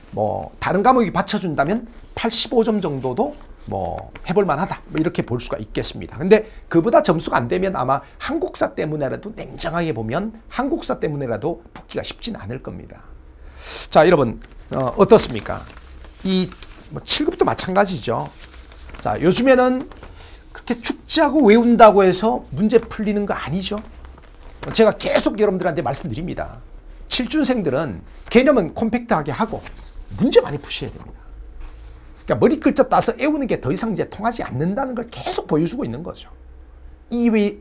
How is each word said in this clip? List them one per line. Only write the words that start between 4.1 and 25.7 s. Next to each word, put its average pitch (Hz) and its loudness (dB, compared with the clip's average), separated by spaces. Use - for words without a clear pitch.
해볼 190 2
만하다. 151 -2
뭐 151 -6
이렇게 165 -2
볼 120 -4
수가 - -4
있겠습니다. 110 -6
근데 196 4
그보다 220 4
점수가 160 0
안 120 -2
되면 180 -2
아마 131 0
한국사 - -4
때문에라도, 151 -6
냉정하게 165 -6
보면 127 -6
한국사 - -4
때문에라도 143 -4
붙기가 - -10
쉽진 - -10
않을 117 -10
겁니다. - -14
자, 165 8
여러분, 127 4
어, 131 -2
어떻습니까? - 4
이 185 0
뭐 147 -12
칠 - 2
급도 - 0
마찬가지죠. 175 0
자, 107 -2
요즘에는 254 4
그렇게 - -8
축제하고 294 0
외운다고 220 8
해서 220 2
문제 214 2
풀리는 208 -4
거 202 -4
아니죠. 202 -6
제가 214 4
계속 - 0
여러분들한테 175 0